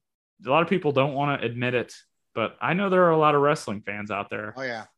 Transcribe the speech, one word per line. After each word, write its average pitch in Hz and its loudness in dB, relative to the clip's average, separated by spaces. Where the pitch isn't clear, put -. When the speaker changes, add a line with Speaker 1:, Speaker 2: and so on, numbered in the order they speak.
Speaker 1:
a 117 -10
lot 147 4
of 170 0
people 170 0
don't 135 2
wanna 143 -2
admit 123 -4
it, 117 -2
but 110 -2
I 135 -2
know 196 0
there 185 4
are 170 6
a 160 4
lot 151 4
of 143 4
wrestling 139 0
fans 104 -8
out 101 -6
there. 107 -10
Speaker 2:
Oh, 135 -10
yeah. 117 -10